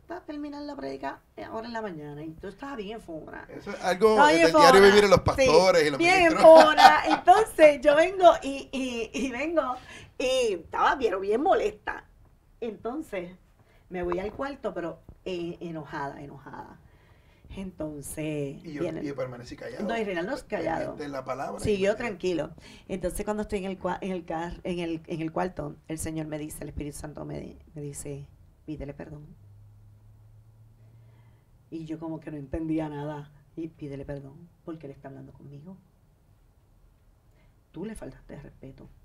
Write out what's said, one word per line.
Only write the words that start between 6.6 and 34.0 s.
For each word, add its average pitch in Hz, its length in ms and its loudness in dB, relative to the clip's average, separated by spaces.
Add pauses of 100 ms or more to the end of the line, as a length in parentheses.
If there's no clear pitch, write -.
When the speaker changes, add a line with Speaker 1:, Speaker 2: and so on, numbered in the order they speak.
Speaker 2:
<laughs> - 40 -6
Speaker 1:
Entonces 311 760 6
yo 294 140 4
vengo 359 360 6 (120)
y, 269 280 -8
y, 247 420 -6
y 262 180 -4
vengo 269 440 -6 (440)
y 254 340 -2
estaba - 420 -2
bien, 214 260 -4
bien 208 200 -2
molesta. - 640 -2 (560)
Entonces 202 760 -10 (540)
me 180 140 -8
voy 175 160 -4
al 208 140 -8
cuarto, 269 400 -10
pero, 165 260 -10 (260)
eh, 170 360 -8
enojada, 156 600 -12
enojada. 143 580 -18 (760)
Entonces 151 1080 -10
Speaker 2:
Y 160 100 -14
yo, 143 100 -8
Speaker 1:
viene 160 200 -8
Speaker 2:
y 147 40 -8
yo 139 80 -10
permanecí 127 400 -12
callado, - 320 -10
Speaker 1:
No, 226 100 -4
y 220 60 -4
Reinaldo 196 320 -6
Speaker 2:
pe-, - 120 -10
Speaker 1:
callado. - 320 -4
Speaker 2:
pendiente - 240 -10
de 143 60 -10
la 135 140 -10
palabra 143 380 -10
y - 20 -6
Speaker 1:
Siguió 196 280 2
Speaker 2:
me 220 60 -4
Speaker 1:
tranquilo. 180 540 -4 (380)
Entonces, 180 340 -6
cuando 214 200 -6
estoy 214 160 -6
en 185 60 -8
el 190 140 -8
cua-, 180 220 -6
en 190 100 -6
el 180 140 -8
car-, 170 380 -8
en 180 160 -6
el, 165 280 -6
en 160 140 -8
el 160 100 -6
cuarto, 165 440 -6 (120)
el 160 100 -10
Señor 160 300 -8
me 151 120 -10
dice, 151 240 -14
el - 60 -12
Espíritu 147 280 -12
Santo 156 280 -14
me 147 140 -12
di-, - 180 -16 (160)
me 151 80 -14
dice, 143 460 -12 (380)
"Pídele 143 280 -12
perdón". 151 320 -18 (2500)
Y 165 160 -12
yo 156 140 -12
como 160 200 -10
que - 120 -16
no 151 60 -12
entendía 156 520 -6
nada. 147 420 -10 (240)
Y, 165 140 -10
"Pídele 139 360 -14